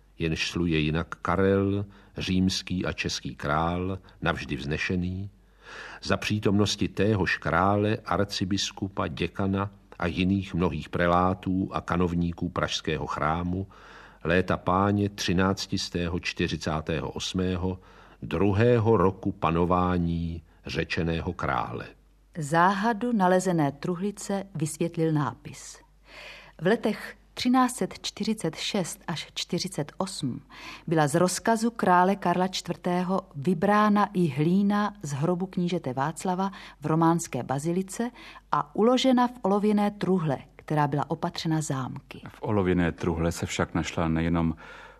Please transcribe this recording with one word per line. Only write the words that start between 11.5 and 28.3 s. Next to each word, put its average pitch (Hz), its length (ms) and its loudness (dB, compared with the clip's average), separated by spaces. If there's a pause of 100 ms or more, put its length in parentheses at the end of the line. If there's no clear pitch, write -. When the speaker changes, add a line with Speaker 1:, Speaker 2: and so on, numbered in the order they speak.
Speaker 1:
a - 100 -4
kanovníků 87 680 0
pražského 78 580 -4
chrámu, 87 600 -2 (560)
léta 87 340 2
páně 101 520 2
třináctistého 92 1080 0
čtyřicátého 78 920 -2
osmého, 92 680 -2 (420)
druhého 107 760 4
roku 95 340 2
panování 85 1120 0 (220)
řečeného 82 680 -2
krále. 60 520 -4 (520)
Speaker 2:
Záhadu 196 760 2
nalezené 180 600 4
truhlice 196 720 -6 (120)
vysvětlil 160 580 -2
nápis. - 640 -6 (840)
V 165 60 0
letech 226 480 -2 (180)
třináct 254 420 2
set - 260 -4
čtyřicet 208 540 -4